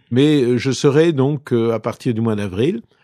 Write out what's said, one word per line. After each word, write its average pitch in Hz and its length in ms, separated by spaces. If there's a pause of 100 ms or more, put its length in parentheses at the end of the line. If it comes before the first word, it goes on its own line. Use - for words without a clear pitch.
(120)
Mais, 147 280
euh, 123 160
je 131 140
serai 151 420
donc, 139 400
euh, 117 200
à 110 80
partir 117 340
du 107 60
mois 113 160
d'avril, 104 440 (240)